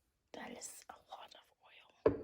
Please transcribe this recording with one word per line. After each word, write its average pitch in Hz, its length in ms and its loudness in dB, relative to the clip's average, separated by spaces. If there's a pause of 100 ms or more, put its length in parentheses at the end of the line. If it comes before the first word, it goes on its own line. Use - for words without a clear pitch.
(340)
that - 240 -8
is - 300 -10
a - 60 -12 (160)
lot - 240 -12 (720)
of - 60 12 (120)